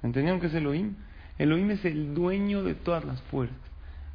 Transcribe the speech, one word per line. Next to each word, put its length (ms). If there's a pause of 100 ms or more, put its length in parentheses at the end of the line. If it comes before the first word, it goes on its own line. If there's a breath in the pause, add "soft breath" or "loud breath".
¿Entendieron 380
qué 80
es 60
Elohim? 400 (440 loud breath)
Elohim 320
es 140
el 300
dueño 480
de 120
todas 300
las 180
fuerzas. 340 (580 loud breath)